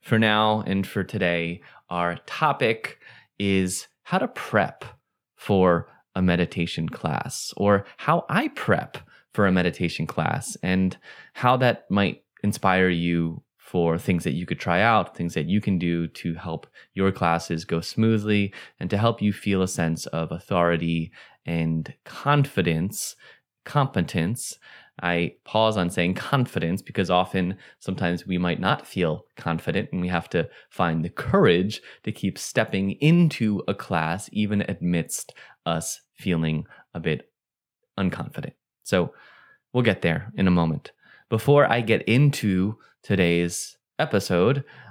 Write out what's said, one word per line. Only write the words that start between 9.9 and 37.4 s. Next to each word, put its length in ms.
class, 560
and 340
how 240
that 340
might 320
inspire 440
you 540
for 400
things 260
that 80
you 140
could 120
try 220
out, 340
things 200
that 100
you 160
can 180
do 300
to 240
help 340
your 180
classes 540
go 160
smoothly, 680
and 80
to 80
help 240
you 100
feel 300
a 80
sense 380
of 260
authority 800
and 480
confidence, 1080
competence. 920
I 320
pause 320
on 140
saying 240
confidence 680
because 300
often, 480
sometimes 480
we 120
might 200
not 280
feel 400
confident, 560
and 80
we 80
have 220
to 180
find 340
the 60
courage 720
to 60
keep 280
stepping 540
into 760
a 60
class, 580
even 300
amidst 720
us 340
feeling 500
a 60
bit 300